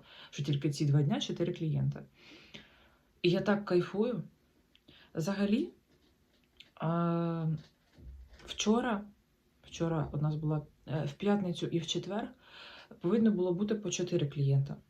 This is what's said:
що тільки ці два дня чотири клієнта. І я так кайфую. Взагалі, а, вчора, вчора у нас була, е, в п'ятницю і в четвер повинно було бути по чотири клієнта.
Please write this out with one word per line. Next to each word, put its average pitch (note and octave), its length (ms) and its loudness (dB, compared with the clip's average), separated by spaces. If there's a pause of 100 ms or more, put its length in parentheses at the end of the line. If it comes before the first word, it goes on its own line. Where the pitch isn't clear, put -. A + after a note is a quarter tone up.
(300)
що - 140 -8
тільки D3 260 0
ці D3+ 160 0
два C#3+ 180 6
дня G#3 180 2
чотири - 320 -2
клієнта. C#3+ 500 -2 (1200)
І F3+ 80 4
я F#3+ 120 2
так G3+ 240 2
кайфую. F#3+ 580 0 (920)
Взагалі, G3+ 540 0 (1080)
а, E3+ 720 0 (960)
вчора, A3 560 0 (640)
вчора E3 500 -2
у - 40 -4
нас D3+ 180 0
була, D#3 260 0 (260)
е, C#3+ 180 -2
в C#3+ 80 -6
п'ятницю G3 540 0
і E3+ 120 0
в D#3+ 80 -4
четвер F#3+ 460 -4 (640)
повинно G#3+ 320 4
було F3+ 220 2
бути G#3 220 0
по G3 140 -4
чотири F3 380 0
клієнта. C#3 480 2 (140)